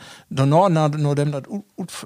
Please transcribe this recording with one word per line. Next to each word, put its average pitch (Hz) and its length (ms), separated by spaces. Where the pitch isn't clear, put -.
da 135 160
nur, 165 240
na, 160 200
nur 147 260
dem 147 160
das 139 160
u-, 202 160
u-, 190 100